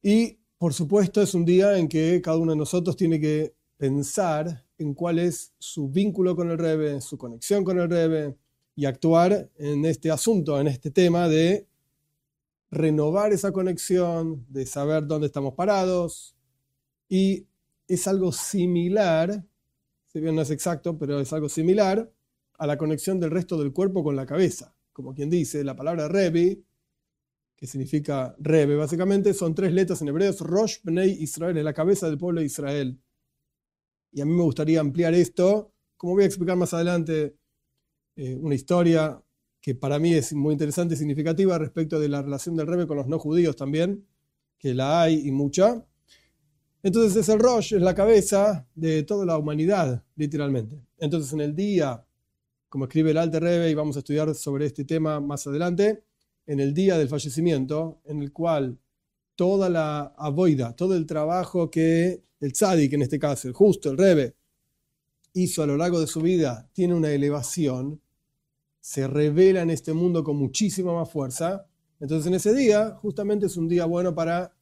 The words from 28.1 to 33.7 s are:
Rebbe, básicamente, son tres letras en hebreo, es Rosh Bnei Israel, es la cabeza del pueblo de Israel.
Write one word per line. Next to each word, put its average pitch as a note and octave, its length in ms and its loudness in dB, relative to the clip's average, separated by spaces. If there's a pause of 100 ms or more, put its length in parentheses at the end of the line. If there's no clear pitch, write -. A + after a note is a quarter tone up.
Rebbe, D3+ 380 2
básicamente, F#3 580 2
son E3 220 -2
tres F#3 180 0
letras F3+ 280 0
en D3 80 -4
hebreo, F3 200 0
es F#3+ 120 -4
Rosh F#3 420 0
Bnei F#3 280 0 (100)
Israel, E3 360 -4
es D3+ 60 -2
la D3+ 100 -2
cabeza F3+ 340 0
del D3+ 100 -2
pueblo E3+ 240 -2
de D3+ 60 -2
Israel. C#3 520 -6 (1120)